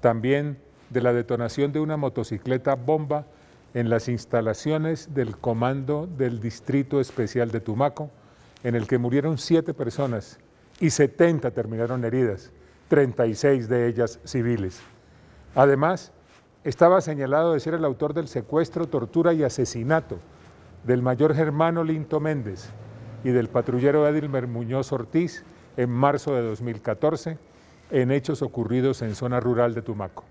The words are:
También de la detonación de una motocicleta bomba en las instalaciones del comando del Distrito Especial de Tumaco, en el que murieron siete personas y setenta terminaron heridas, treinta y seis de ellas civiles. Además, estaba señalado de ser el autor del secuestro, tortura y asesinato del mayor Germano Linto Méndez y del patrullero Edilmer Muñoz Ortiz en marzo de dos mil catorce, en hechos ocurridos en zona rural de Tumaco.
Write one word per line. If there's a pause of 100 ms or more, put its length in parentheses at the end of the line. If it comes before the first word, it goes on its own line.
También (320)
de
la
detonación
de
una
motocicleta
bomba (480)
en
las
instalaciones
del
comando
del
Distrito
Especial
de
Tumaco, (540)
en
el
que
murieron
siete
personas (400)
y
setenta
terminaron
heridas, (360)
treinta
y
seis
de
ellas
civiles. (760)
Además, (520)
estaba
señalado
de
ser
el
autor
del
secuestro,
tortura
y
asesinato (680)
del
mayor
Germano
Linto
Méndez (540)
y
del
patrullero
Edilmer
Muñoz
Ortiz (320)
en
marzo
de
dos
mil
catorce, (540)
en
hechos
ocurridos
en
zona
rural
de
Tumaco.